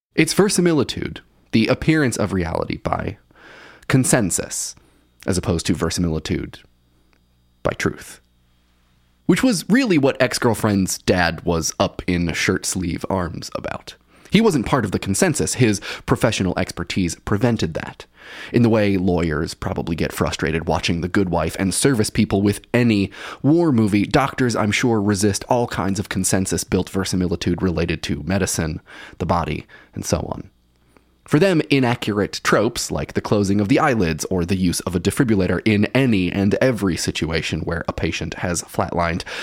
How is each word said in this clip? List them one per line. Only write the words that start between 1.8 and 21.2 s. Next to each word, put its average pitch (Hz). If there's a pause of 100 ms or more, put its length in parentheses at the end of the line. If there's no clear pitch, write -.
of 95
reality 85
by - (720)
consensus, - (500)
as 92
opposed 87
to 92
verisimilitude 82 (1040)
by -
truth. - (1080)
Which 180
was 226
really 208
what 131
ex-girlfriend's 107
dad 85
was 82
up 92
in 85
shirt -
sleeve 85
arms 90
about. - (340)
He 208
wasn't 156
part 131
of 92
the 104
consensus. -
His 110 (240)
professional 110
expertise 87 (100)
prevented 104
that. - (480)
In 123
the 117
way 104
lawyers 85
probably 82
get 78
frustrated 80
watching 82
The 90
Good 92